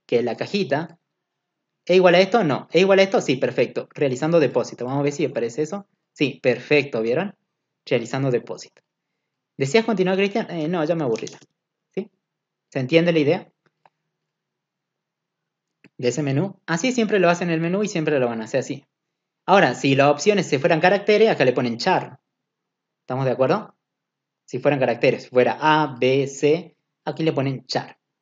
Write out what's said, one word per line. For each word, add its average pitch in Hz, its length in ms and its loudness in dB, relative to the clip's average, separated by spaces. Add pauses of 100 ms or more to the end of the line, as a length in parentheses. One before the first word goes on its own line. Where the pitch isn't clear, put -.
que 123 120 0
es 117 60 0
la 117 120 -4
cajita, 151 640 -4 (880)
¿es 180 100 4
igual 180 200 6
a 180 40 8
esto? 196 240 2
No. 127 260 -2
¿Es 170 120 4
igual 190 160 4
a 196 40 6
esto? 196 180 2
Sí, 131 160 -2
perfecto. 120 580 -4
Realizando 151 460 0
depósito. 123 440 -2
Vamos 135 160 -4
a 143 40 0
ver 143 80 -2
si 143 120 -4
aparece 117 380 -4
eso. 196 240 -8 (260)
Sí, - 300 -2
perfecto, 135 580 0
¿vieron? 139 340 -2 (520)
Realizando 131 440 -2
depósito. - 520 -8 (720)
¿Deseas 143 300 0
continuar, 190 320 0
Cristian? 202 320 -2
Eh, 160 180 -6
no, 170 160 -2
ya 170 100 -2
me 165 100 -2
aburrí 113 240 -4
ya. - 100 -20 (560)
¿Sí? 202 160 -8 (580)
¿Se 139 120 -8
entiende 165 320 2
la 165 80 2
idea? 151 320 0 (2500)
De 123 120 -2
ese 135 140 -2
menú. 143 440 -4
Así 165 260 -2
siempre 214 280 0
lo 175 100 4
hacen 175 180 -2
en 165 60 -2
el 160 60 -2
menú 180 240 -2
y 196 40 -4
siempre 156 300 -2
lo 127 80 2
van 113 160 -6
a - 20 -10
hacer 127 160 -4
así. 131 240 -10 (640)
Ahora, 170 280 4
si 135 200 0
las 139 160 4
opciones 196 360 0
se 139 120 0
fueran 160 220 2
caracteres, 202 500 4
acá 147 160 2
le 123 80 4
ponen 120 240 -2
char. - 420 -2 (800)
¿Estamos 131 240 -6
de 131 60 0
acuerdo? 131 440 0 (720)
Si 131 120 -10
fueran 143 200 0
caracteres, 120 460 0
si - 60 -20
fuera 123 280 2
A, 151 400 2
B, 131 280 0
C, 151 500 -2 (280)
aquí 156 180 -8
le 160 100 0
ponen 135 340 -4
char. - 320 -8 (240)